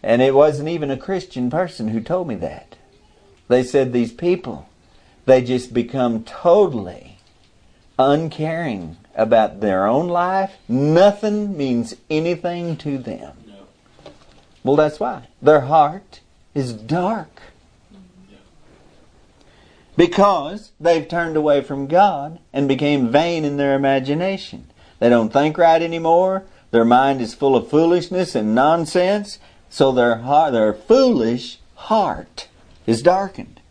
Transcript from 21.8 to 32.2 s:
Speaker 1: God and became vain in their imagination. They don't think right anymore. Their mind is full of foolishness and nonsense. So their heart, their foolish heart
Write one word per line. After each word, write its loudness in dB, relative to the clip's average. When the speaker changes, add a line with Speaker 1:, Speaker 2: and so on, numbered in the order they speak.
Speaker 1:
God 0
and -2
became 0
vain 0
in -4
their 0
imagination. -4
They 2
don't 2
think 0
right 4
anymore. 0
Their 4
mind 4
is -6
full 0
of -2
foolishness 0
and -2
nonsense. 0
So 2
their 2
heart, 0
their 2
foolish 0
heart -4